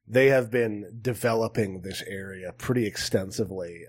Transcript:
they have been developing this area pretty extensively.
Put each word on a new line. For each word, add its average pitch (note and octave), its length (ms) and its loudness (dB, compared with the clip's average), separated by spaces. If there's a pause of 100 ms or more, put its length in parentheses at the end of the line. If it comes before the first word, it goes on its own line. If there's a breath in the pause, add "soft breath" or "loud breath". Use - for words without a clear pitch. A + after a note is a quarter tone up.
they B2+ 200 6
have B2+ 220 4
been A2 520 0
developing A2+ 800 0
this F#2+ 240 -8
area F#2+ 460 -10
pretty A#2+ 340 0
extensively. F#2+ 1040 -4